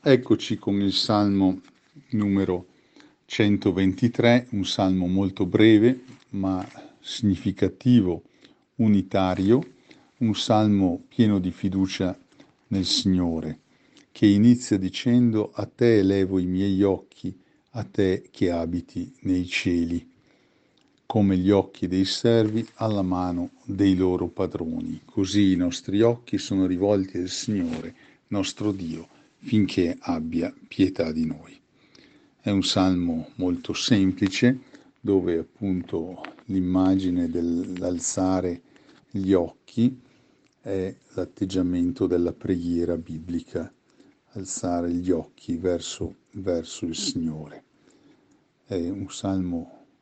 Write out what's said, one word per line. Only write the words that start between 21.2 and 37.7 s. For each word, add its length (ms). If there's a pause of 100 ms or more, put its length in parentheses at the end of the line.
gli 140
occhi 380
dei 180
servi 600 (100)
alla 260
mano 480 (160)
dei 300
loro 320
padroni, 760
così 480
i 40
nostri 440
occhi 380
sono 260
rivolti 540
al 100
Signore, 680 (340)
nostro 440
Dio, 360 (320)
finché 600
abbia 500 (160)
pietà 460
di 140
noi. 340 (800)
È 80
un 140
salmo 720
molto 400
semplice, 840 (400)
dove 380
appunto 840 (240)
l'immagine 840
dell'alzare 1300 (480)